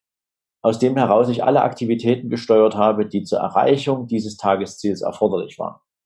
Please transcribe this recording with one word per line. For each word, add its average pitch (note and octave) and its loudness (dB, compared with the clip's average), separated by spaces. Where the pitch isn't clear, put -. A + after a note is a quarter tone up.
aus A2+ 0
dem B2+ 2
heraus A#2+ 4
ich A#2+ -2
alle C#3 2
Aktivitäten A#2+ -2
gesteuert A2 2
habe, G#2 2
die G2+ -6
zur - -2
Erreichung C3 0
dieses A2 -6
Tagesziels G2 -4
erforderlich F#2+ -4
waren. - -10